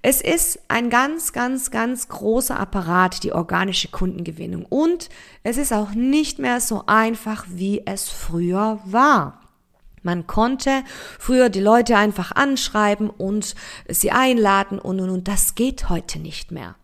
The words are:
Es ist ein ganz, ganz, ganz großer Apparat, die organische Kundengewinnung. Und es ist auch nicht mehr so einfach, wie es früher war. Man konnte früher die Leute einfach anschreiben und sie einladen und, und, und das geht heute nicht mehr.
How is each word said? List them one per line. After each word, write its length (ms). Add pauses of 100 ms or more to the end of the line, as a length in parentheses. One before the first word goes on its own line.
Es 200
ist 480
ein 200
ganz, 440
ganz, 400
ganz 340
großer 540
Apparat, 640
die 80
organische 560
Kundengewinnung. 800
Und 420 (340)
es 140
ist 160
auch 220
nicht 440
mehr 220
so 260
einfach, 640
wie 360
es 240
früher 760
war. 560 (640)
Man 240
konnte 580 (340)
früher 300
die 120
Leute 360
einfach 360
anschreiben 800
und 440 (340)
sie 220
einladen 680
und, 220
und, 100
und 180
das 260
geht 340
heute 300
nicht 320
mehr. 340